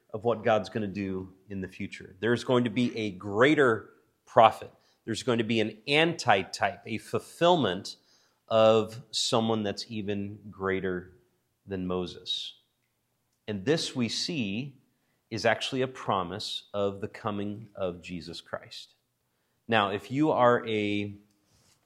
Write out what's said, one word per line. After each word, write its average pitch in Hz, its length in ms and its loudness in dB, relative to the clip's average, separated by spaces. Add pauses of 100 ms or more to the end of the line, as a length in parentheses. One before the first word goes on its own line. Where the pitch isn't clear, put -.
(120)
of 104 120 -10
what 110 200 0
God's 107 240 2
gonna 110 180 -4
do 92 460 -6 (160)
in 98 120 -8
the 90 80 -6
future. - 520 -14
There's 117 240 2
going 123 200 4
to 120 60 0
be 120 260 0
a 107 160 -4
greater 110 800 4 (360)
prophet. 110 440 6 (360)
There's 110 160 -6
going 117 160 0
to 120 60 2
be 113 160 0
an 110 180 -2 (100)
antitype, 123 960 0
a 113 120 -6
fulfillment 120 960 0 (520)
of 110 520 4 (100)
someone 113 520 0
that's 98 260 -4
even 101 500 -6 (120)
greater 92 640 -4 (540)
than 92 200 -6
Moses. - 680 -6 (920)
And 101 160 -6
this 156 320 -2
we 120 120 0
see 127 640 -6 (560)
is 110 160 -2
actually 127 360 0
a 131 60 -2
promise 98 760 -4 (100)
of 101 260 -2
the 104 80 -8
coming 104 640 -8
of 90 280 -6
Jesus 82 380 -10
Christ. - 540 -14 (720)
Now, 107 240 2
if 101 200 -8
you 147 220 2
are 120 360 4
a 104 460 -2 (720)